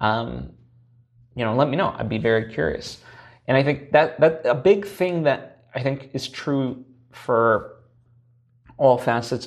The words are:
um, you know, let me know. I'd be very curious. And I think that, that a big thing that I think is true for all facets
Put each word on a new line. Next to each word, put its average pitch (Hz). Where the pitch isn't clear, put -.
um, 117
you 123
know, 110
let 143
me 135
know. 185
I'd 117
be 110
very 113
curious. -
And 127
I 139
think 139
that, 151
that 160
a 120
big 196
thing 175
that -
I 127
think 139
is 131
true 135
for 113
all 131
facets 120